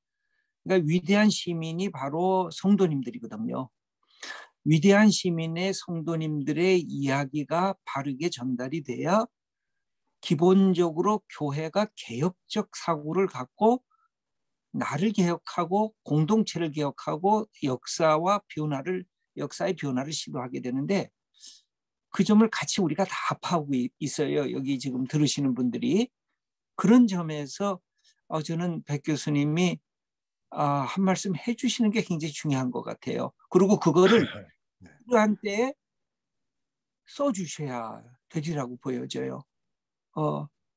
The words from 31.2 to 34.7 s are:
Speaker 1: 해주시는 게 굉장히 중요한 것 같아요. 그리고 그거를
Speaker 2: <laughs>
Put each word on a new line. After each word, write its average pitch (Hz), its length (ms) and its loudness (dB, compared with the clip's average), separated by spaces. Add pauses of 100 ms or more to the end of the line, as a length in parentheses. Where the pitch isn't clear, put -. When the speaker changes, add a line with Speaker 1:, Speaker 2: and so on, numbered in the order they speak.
Speaker 1:
해주시는 226 540 0
게 220 120 0
굉장히 160 300 -6
중요한 131 380 -2
것 120 120 -6
같아요. 120 500 -8 (180)
그리고 190 280 6
그거를 185 420 6
Speaker 2:
<laughs> - 340 -6 (240)